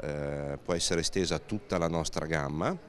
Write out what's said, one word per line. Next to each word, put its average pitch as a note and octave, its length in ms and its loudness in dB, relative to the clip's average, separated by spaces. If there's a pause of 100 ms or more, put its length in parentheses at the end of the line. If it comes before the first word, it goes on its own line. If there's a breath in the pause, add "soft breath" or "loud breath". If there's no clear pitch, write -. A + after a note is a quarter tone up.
eh, C#2+ 640 -2
può F2+ 100 0
essere E2+ 280 2
estesa E2+ 340 2
a D#2 40 0
tutta - 380 -2
la E2 100 4
nostra E2 380 0
gamma. D#2+ 500 0 (140)